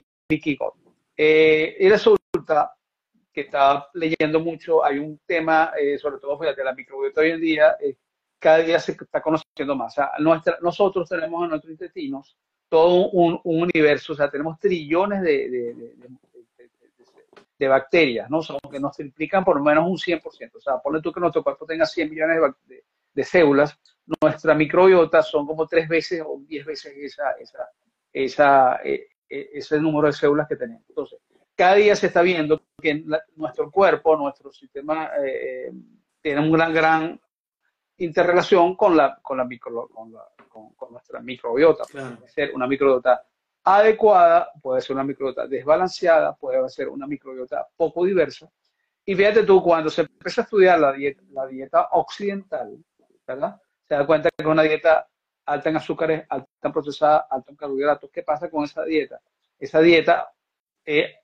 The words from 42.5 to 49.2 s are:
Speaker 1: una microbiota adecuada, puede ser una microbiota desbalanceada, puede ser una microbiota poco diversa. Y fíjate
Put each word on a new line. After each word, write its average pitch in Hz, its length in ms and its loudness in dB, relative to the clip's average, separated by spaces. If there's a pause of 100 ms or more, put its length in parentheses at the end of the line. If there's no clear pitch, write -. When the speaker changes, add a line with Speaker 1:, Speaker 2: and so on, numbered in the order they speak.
Speaker 1:
una 131 100 -4
microbiota 131 580 2 (400)
adecuada, 196 960 4
puede 131 220 -4
ser 131 140 -8
una 135 80 -4
microbiota 131 420 -8
desbalanceada, 151 920 0
puede 131 340 -4
ser 135 200 -10
una 135 160 -12
microbiota 131 640 -10 (100)
poco 170 260 -2
diversa. 170 480 -2 (540)
Y 196 80 -4
fíjate 208 300 4